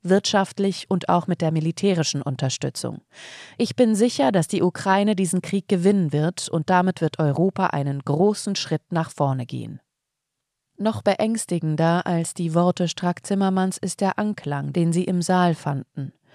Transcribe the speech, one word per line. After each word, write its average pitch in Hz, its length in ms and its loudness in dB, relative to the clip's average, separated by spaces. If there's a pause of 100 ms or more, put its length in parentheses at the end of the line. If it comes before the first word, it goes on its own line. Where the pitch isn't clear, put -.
wirtschaftlich 196 840 0
und 185 200 -2
auch 175 180 2
mit 180 140 -2
der 160 100 2
militärischen 160 720 0
Unterstützung. 131 800 -4 (580)
Ich - 160 -2
bin 226 180 4
sicher, 240 380 2
dass 185 160 2
die - 160 0
Ukraine 196 520 2
diesen 180 280 0
Krieg - 240 -4
gewinnen 185 440 4
wird, 151 380 -2
und 160 220 -2
damit 185 300 2
wird 160 180 -2
Europa 165 480 2
einen 139 320 -2
großen 196 560 0
Schritt - 340 -4
nach 165 220 -2
vorne 131 340 -2
gehen. 120 340 -10 (1000)
Noch 214 240 -2
beängstigender 175 1040 0
als 165 260 -2
die 165 220 -4
Worte 175 320 2
Strack-Zimmermanns 190 880 -2
ist - 240 -6
der 190 160 0
Anklang, 143 560 -4
den 170 180 2
sie 175 120 0
im 180 180 0
Saal 180 320 2
fanden. 143 600 -6 (220)